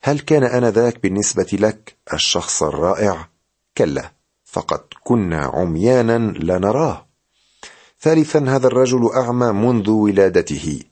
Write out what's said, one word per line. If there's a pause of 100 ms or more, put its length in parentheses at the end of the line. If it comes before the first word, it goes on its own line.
هل
كان
آنذاك
بالنسبة
لك (180)
الشخص
الرائع؟ (500)
كلا، (320)
فقد (240)
كنا
عميانا
لا
نراه. (960)
ثالثا،
هذا
الرجل
أعمى
منذ
ولادته (120)